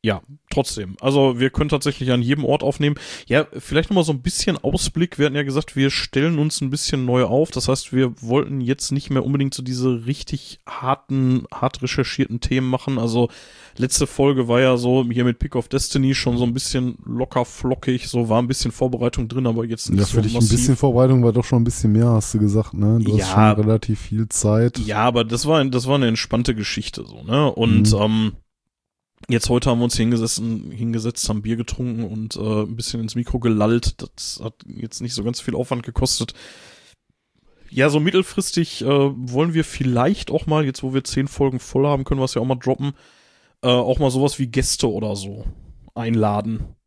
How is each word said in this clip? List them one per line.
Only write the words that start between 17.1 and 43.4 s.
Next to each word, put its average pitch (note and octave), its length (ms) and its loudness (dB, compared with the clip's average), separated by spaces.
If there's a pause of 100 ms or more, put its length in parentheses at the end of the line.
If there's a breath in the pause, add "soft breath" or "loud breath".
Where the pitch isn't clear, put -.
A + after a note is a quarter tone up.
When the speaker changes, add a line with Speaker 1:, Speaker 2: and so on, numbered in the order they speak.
Speaker 1:
flockig, - 640 -4
so A#2+ 220 -2
war A2+ 100 4
ein B2 80 0
bisschen B2+ 240 -2
Vorbereitung B2 560 -2
drin, B2 200 -2
aber A#2 180 0
jetzt A2+ 240 -6
nicht - 120 2
Speaker 2:
Ja, G2 40 4
Speaker 1:
so A#2 120 0
Speaker 2:
für A2+ 40 4
dich A2 120 0
ein - 20 -2
Speaker 1:
massiv. A2+ 160 4
Speaker 2:
bisschen B2+ 240 4
Vorbereitung B2+ 480 4
war A#2 100 4
doch A#2+ 120 2
schon A#2+ 160 4
ein A#2 40 4
bisschen A2+ 280 2
mehr, A#2 160 6
hast A2 260 2
du - 20 2
gesagt, G#2+ 380 2
ne? G#2+ 280 4
Du G#2 100 2
hast G2+ 80 4
Speaker 1:
Ja. F#2+ 40 0 (300)
Speaker 2:
schon G#2+ 100 2
relativ G#2+ 360 0
viel G#2+ 280 -4
Zeit. A2+ 480 2
Speaker 1:
Ja, G#2+ 220 -2
aber A#2+ 240 2
das A#2 240 -2
war, D3+ 180 4
das B2+ 220 0
war C#3 80 2
eine C3+ 140 2
entspannte A#2 440 0
Geschichte - 540 -6
so, - 160 -18
ne? C#3 280 2
Und, G#2 400 4
Speaker 2:
Mhm. G2+ 80 4
Speaker 1:
ähm, A2 320 2 (960)
jetzt A#2 220 0
heute A#2+ 220 2
haben A#2 80 2
wir A#2+ 60 2
uns A#2+ 120 -2
hingesessen, A#2 720 -2
hingesetzt, A2+ 580 -4
haben G#2+ 120 -2
Bier A2+ 140 -2
getrunken A#2 480 -6
und, A2 320 -8
äh, G#2+ 260 -2
ein A2+ 140 -6
bisschen A#2 260 -6
ins A2 140 -6
Mikro A#2+ 240 -2
gelallt. A2+ 560 2 (200)
Das - 280 -12
hat A2+ 100 -10 (140)
jetzt - 340 -12
nicht A#2+ 140 -8
so G#2 80 -6
ganz A#2+ 180 -4
viel - 140 -4
Aufwand B2 280 -2
gekostet. - 500 -2 (1400 loud breath)
Ja, C3+ 180 2
so D3+ 100 2
mittelfristig, E3+ 840 0
äh, - 40 -6
wollen C#3 640 0
wir D#3+ 120 2
vielleicht C3 640 0
auch - 160 -2
mal, D#3 180 2
jetzt C3 200 -4
wo C3 100 -4
wir C3+ 100 0
zehn C#3 240 -2
Folgen C3 320 -2
voll C3+ 280 0
haben, C#3 160 0
können C#3 180 -2
wir C3 40 2
es - 100 -6
ja A#2 60 0
auch B2 40 -2
mal C3 100 0
droppen, C3 380 -2 (720 soft breath)